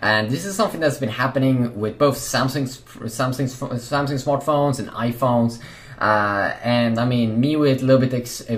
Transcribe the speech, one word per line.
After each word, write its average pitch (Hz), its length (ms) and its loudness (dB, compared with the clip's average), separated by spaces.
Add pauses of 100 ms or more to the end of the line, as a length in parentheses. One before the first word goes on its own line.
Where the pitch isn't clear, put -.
And 107 300 2
this 170 160 -4
is 196 100 -8
something 196 240 -2
that's 147 180 0
been 123 120 -4
happening 127 680 0
with 107 200 -4
both 143 180 4
Samsung's, 131 600 -4
Samsung's, 127 840 -4
Samsung 139 560 -4
smartphones 143 600 2
and 104 120 -6
iPhones. 120 680 0 (400)
Uh, 101 640 2
and 117 340 2
I 120 60 0
mean, 117 360 2
me 147 140 4
with 139 260 2
a 131 40 -4
little 131 160 6
bit 127 120 0
ex-, - 280 -6 (180)